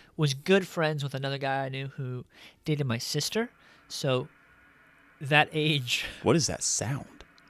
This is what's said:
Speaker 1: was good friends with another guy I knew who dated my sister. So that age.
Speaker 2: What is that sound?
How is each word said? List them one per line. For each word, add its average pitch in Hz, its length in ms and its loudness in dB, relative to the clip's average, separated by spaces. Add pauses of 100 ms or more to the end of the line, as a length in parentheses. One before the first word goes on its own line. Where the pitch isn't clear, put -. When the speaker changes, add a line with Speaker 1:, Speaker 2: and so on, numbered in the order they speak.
(160)
Speaker 1:
was 147 160 2
good 185 340 4
friends 151 380 -2
with 139 100 -6
another 139 220 -4
guy 135 300 -2
I - 20 -6
knew 135 200 -6
who 127 360 -8 (400)
dated 147 220 0
my 117 100 0
sister. 180 540 -4 (380)
So 131 380 -2 (920)
that 151 320 4
age. 151 520 0 (180)
Speaker 2:
What 120 140 6
is 160 100 2
that - 160 -4
sound? - 640 -4 (260)